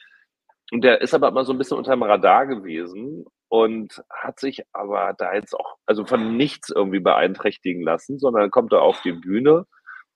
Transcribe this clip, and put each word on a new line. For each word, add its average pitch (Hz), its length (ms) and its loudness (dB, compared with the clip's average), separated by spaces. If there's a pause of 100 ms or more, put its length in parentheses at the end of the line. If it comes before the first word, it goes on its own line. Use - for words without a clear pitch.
(720)
Und 120 120 -2
der 120 180 6
ist 123 120 -2
aber 139 140 2
immer 131 180 0
so 135 60 -4
ein 127 80 -4
bisschen 135 180 -4
unterm 123 240 -2
Radar 104 460 4
gewesen 98 800 -10 (220)
und 113 640 0
hat - 300 -12
sich 135 320 -8
aber 98 460 -4
da 92 180 -4
jetzt - 180 -6
auch, - 220 -10 (100)
also 107 200 0
von 113 320 -2
nichts - 320 -2
irgendwie 98 320 0
beeinträchtigen 92 800 0
lassen, 82 340 -4
sondern 117 320 2
kommt 117 240 2
da 92 60 6
auf 80 240 2
die 90 80 -2
Bühne 113 560 2 (480)